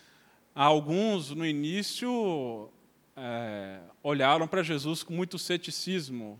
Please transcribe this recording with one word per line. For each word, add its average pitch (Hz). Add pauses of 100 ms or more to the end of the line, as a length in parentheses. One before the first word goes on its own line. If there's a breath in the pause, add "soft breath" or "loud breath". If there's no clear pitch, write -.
(540 soft breath)
Alguns, 156
no 156
início, 160 (460)
é, 110 (240)
olharam 147
para 190
Jesus 156
com 170
muito 180
ceticismo, 139